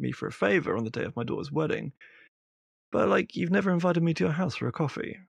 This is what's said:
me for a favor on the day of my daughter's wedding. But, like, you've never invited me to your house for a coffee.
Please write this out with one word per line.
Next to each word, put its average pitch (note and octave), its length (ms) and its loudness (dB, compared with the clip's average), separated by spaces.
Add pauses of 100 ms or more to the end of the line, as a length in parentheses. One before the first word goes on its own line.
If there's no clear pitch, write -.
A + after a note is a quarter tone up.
me B2+ 120 -2
for - 160 -6
a B2 40 -8
favor G3 440 2
on A2+ 80 -2
the A2 60 -6
day - 140 -4
of - 120 -8
my A#2 80 -4
daughter's C#3+ 280 -4
wedding. C#3+ 400 -2 (1000)
But, G#3+ 180 2
like, F#3+ 260 0
you've F3+ 160 0
never G3 200 4
invited E3+ 300 2
me E3 120 4
to F3+ 100 0
your E3+ 100 2
house F3 220 0
for B2 120 -2
a B2 40 -4
coffee. - 460 -4 (100)